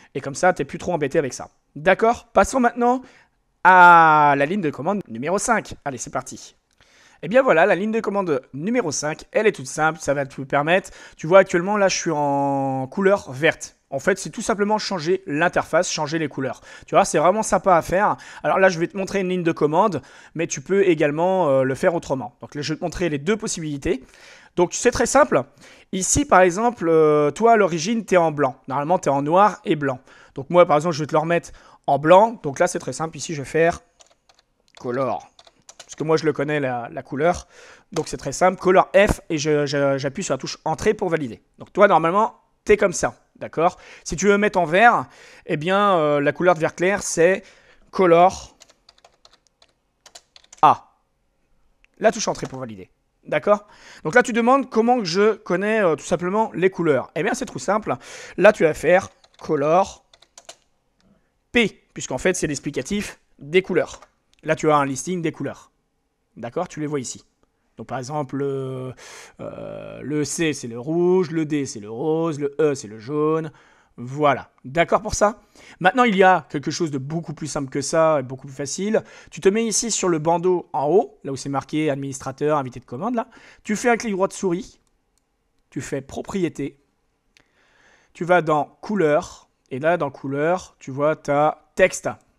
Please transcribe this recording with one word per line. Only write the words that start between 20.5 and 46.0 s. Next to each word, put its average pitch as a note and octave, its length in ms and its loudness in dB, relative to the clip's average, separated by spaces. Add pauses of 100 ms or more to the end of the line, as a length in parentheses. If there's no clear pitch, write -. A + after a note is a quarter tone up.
peux G3 260 0
également, E3 600 0
euh, C3+ 140 2
le C3 140 -2
faire F3+ 180 0
autrement. C3+ 460 -6
Donc - 160 -16
là, D3 60 -8
je C3 100 -4
vais D3+ 60 -6
te - 60 -10
montrer F3 240 -4
les D3 100 -4
deux F3 180 -2
possibilités. E3+ 640 -6 (540)
Donc F3 180 0
c'est - 160 0
très B3 160 0
simple. A3 380 2 (480)
Ici, F#3+ 320 0
par F#3+ 160 4
exemple, F#3 480 0
euh, D3+ 420 4
toi A3+ 220 2
à A#3 40 6
l'origine, F#3+ 480 0
t'es F#3 120 2
en E3 160 2
blanc. C#3+ 340 -4
Normalement, D3 320 -2
t'es D#3+ 120 -2
en C#3 120 0
noir F3+ 420 2
et E3+ 120 -2
blanc. C#3 240 -4 (340)
Donc C3+ 160 -12
moi, F3 160 6
par D3 100 2
exemple, D3+ 200 -2
je D3+ 80 -6
vais - 20 -8
te C#3 80 -6
le D#3 60 2
remettre E3 320 -4 (340)
en C#3+ 140 0
blanc. F#3+ 420 6
Donc C#3 160 -8
là, F3 80 2
c'est F3 140 -4
très - 120 -10
simple. D#3+ 240 -8
Ici, D#3 180 -10
je C#3+ 80 -10
vais B2 60 -12
faire E3 340 0 (960)
color. B2 500 -6 (480)
Parce - 160 -20
que - 80 -8
moi, D#3+ 140 0
je D#3 80 -2
le D3+ 80 0
connais, D3 260 -2
la, B2+ 320 -4
la G2+ 140 -12
couleur. D#3+ 420 -2 (460)
Donc D#3 160 -6
c'est - 80 -10
très C#3 160 -8
simple. F#3 260 2
Color F#3 380 4
F - 240 2 (100)
et D#3+ 80 -4
je, D3 260 0
je, C#3 320 -2
j'appuie C3+ 280 -8
sur D3 100 -4
la C3 40 -6
touche - 260 -12
entrée D#3+ 280 0
pour G#3 160 -2
valider. D3+ 320 -6 (200)
Donc - 120 -20
toi, G3+ 140 2
normalement, F3+ 540 0 (240)
t'es G#3 120 2
comme G3+ 160 0
ça. C3 220 -4 (220)
D'accord ? D#3 400 -4 (260)
Si - 140 -10
tu F#3+ 120 -2
veux G3+ 100 4
mettre G#3 200 0
en F3 60 2
vert, F3+ 400 4 (400)
eh D#3+ 140 -4
bien, F#3+ 400 2
euh, D3 240 2